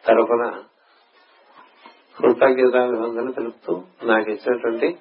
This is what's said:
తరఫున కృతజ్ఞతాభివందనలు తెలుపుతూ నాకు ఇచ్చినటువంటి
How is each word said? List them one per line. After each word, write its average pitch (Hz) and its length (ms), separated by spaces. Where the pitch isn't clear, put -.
తరఫున 113 560
కృతజ్ఞతాభివందనలు 123 1120
తెలుపుతూ 113 500
నాకు 110 260
ఇచ్చినటువంటి 120 720